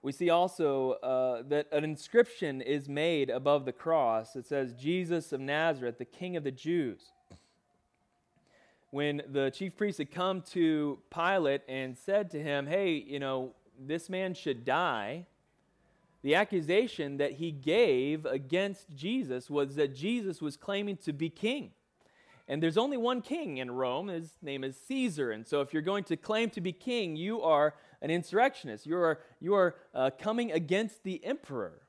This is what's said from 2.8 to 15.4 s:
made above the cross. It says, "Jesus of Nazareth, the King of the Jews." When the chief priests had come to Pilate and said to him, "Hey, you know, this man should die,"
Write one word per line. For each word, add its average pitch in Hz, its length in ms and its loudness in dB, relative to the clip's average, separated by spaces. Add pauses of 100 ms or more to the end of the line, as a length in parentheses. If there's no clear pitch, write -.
made 147 420 2
above 135 360 2
the 127 80 -4
cross. 123 640 0
It 120 80 -10
says, 135 280 -2
"Jesus 165 600 -2
of 135 80 -4
Nazareth, 143 560 0
the 123 80 -10
King 180 320 -8
of 147 80 -4
the 135 60 -2
Jews." 135 600 -4 (1800)
When 143 360 -2
the 135 240 2
chief 190 240 -6
priests 208 220 0
had 143 140 -4
come 185 300 -2 (120)
to 156 560 2
Pilate 170 580 2
and 131 300 -6
said 202 340 -2
to 151 100 -6
him, 143 260 -2
"Hey, 180 260 0
you 143 260 -4
know, 131 360 -4 (220)
this 147 320 -6
man 185 240 -2
should 131 300 -4
die," 139 640 0 (960)